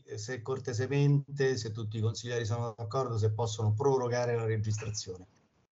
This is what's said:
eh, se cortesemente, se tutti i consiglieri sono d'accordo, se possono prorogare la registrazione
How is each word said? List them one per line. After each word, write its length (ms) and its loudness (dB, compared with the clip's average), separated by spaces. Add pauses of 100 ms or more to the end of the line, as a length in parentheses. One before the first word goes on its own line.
eh, 140 -10
se 240 -8
cortesemente, 1120 2
se 160 -4
tutti 260 -6
i 40 0
consiglieri 440 -2
sono 320 -2
d'accordo, 400 -2
se 140 4
possono 420 0
prorogare 640 2
la 80 0
registrazione 800 -4 (540)